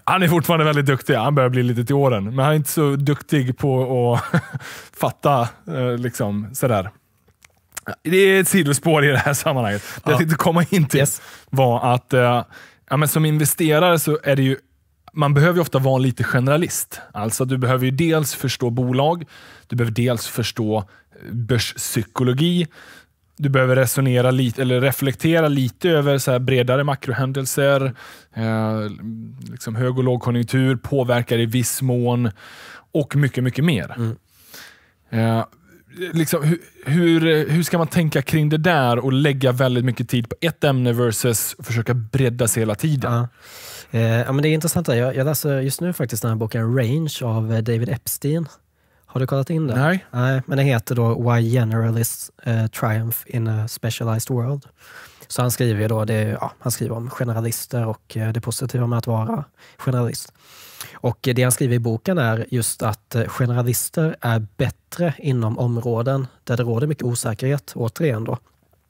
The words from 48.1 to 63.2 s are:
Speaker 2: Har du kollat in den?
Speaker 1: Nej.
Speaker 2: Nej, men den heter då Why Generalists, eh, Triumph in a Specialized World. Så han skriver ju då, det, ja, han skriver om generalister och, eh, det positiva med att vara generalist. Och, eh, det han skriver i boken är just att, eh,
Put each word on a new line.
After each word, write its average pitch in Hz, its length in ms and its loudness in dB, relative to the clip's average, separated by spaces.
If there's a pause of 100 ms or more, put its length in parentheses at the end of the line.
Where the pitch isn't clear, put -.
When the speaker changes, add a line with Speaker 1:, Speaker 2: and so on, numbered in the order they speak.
Speaker 2:
Har - 140 -4
du 131 60 0
kollat 135 240 0
in 160 160 0
den? 120 140 0
Speaker 1:
Nej. 175 300 2
Speaker 2:
Nej, 127 360 0
men 135 120 -2
den 139 80 4
heter 123 280 0
då 117 380 2
Why 113 200 2
Generalists, 113 800 0 (120)
eh, 113 240 0
Triumph 113 500 -2 (100)
in 117 220 -2
a 110 200 -2
Specialized 113 680 -4
World. 135 280 -4 (640)
Så - 140 -2
han 123 80 0
skriver 113 320 0
ju 110 60 0
då, 110 160 -2
det, 110 100 -2 (260)
ja, - 200 -8
han 127 120 -4
skriver 113 240 -4
om 117 140 -8
generalister 117 760 -4
och, - 300 -8
eh, 110 160 -2
det 113 80 -4
positiva 120 460 -4
med 120 120 0
att - 80 -4
vara 117 380 -2 (340)
generalist. 123 540 -4 (640)
Och, - 340 -6
eh, 123 60 2
det 127 80 2
han 127 100 2
skriver 120 220 0
i 120 40 2
boken 117 400 -2
är 113 320 0
just - 320 -4
att, - 320 -4
eh, 117 140 0